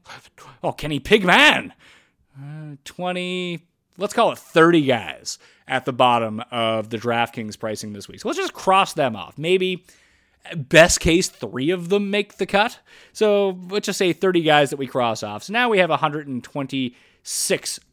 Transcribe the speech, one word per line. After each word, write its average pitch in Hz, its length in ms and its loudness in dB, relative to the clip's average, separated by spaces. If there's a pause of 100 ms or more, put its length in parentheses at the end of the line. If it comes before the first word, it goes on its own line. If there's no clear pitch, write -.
eleven, - 300 -20
twelve. - 260 -20
Oh, 143 120 -2
Kenny 147 260 -6
Pigman! 220 720 4 (680)
Uh, 151 460 -16
twenty, 180 800 -6 (320)
let's 202 160 -4
call 196 200 2
it - 40 -10
thirty 165 440 4
guys 104 580 -4 (300)
at 131 160 -4
the 135 80 -4
bottom 117 580 2
of 113 380 -2
the 117 80 -6
DraftKings 117 600 -4
pricing 107 360 -10
this 101 160 -16
week. - 100 -20
So - 80 -8
let's 330 100 -4
just - 140 -6
cross 190 400 2
them 131 240 0
off. 87 220 -14
Maybe, 180 480 -2 (680)
best 165 460 6
case, 175 300 2
three 127 400 -6
of 175 180 -4
them 202 240 -2
make 208 280 -4
the 190 60 -2
cut. 208 340 0 (340)
So 202 440 2 (120)
let's 208 160 -4
just 196 140 -4
say 185 120 2
thirty 180 300 0
guys 147 300 4
that 143 80 -8
we 135 80 -6
cross 120 360 -2
off. 104 200 -10
So 196 100 -12
now 240 160 0
we 214 80 0
have 175 140 2
a 143 60 0
hundred 151 300 -4
and 123 160 -8
twenty-six - 1400 -6 (140)